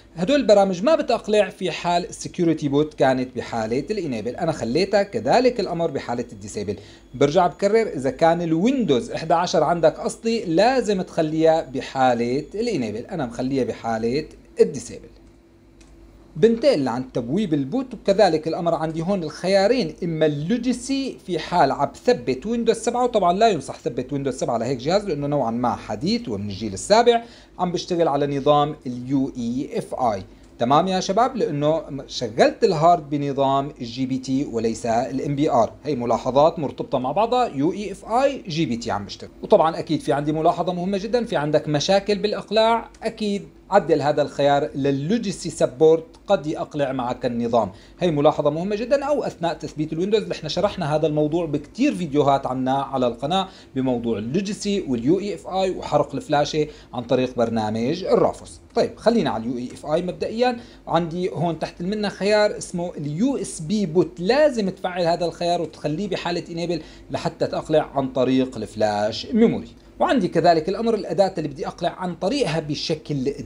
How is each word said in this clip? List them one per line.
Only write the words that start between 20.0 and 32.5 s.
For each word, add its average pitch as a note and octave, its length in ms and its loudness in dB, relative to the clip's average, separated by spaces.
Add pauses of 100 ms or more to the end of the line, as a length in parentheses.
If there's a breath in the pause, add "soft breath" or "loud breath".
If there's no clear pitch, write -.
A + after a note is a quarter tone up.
إما D#3+ 220 0
اللوجيسي A#3 1000 -2
في E3 140 -4
حال D#3 320 2
عم C#3+ 200 -2 (140)
ثبت C3 400 2
ويندوز A3+ 300 0
سبعة، B3 280 0
وطبعًا G3 300 4
لا A3 140 6
ينصح D3 320 -2
ثبت C3+ 340 -4
ويندوز C3+ 200 -2
سبعة C3+ 200 -2
على A2+ 120 0
هيك C3 120 -2
جهاز F3 280 0
لأنه C#3+ 220 -4
نوعًا C#3 240 0
ما A#2 240 0
حديث E3 540 -4
ومن G#2 200 -4
الجيل G2+ 240 -6
السابع، A#3 500 4 (360 loud breath)
عم F3+ 120 0
بشتغل E3+ 360 0
على C#3+ 300 0
نظام D3 380 2 (120)
اليو B2+ 500 -2
اي A#2+ 400 -4
اف - 180 -6
اي. G#2+ 280 0 (360 loud breath)
تمام C#3+ 280 4
يا F#3 120 0
شباب، A#3 360 0
لأنه D#3 460 0 (260)
شغلت B2 560 0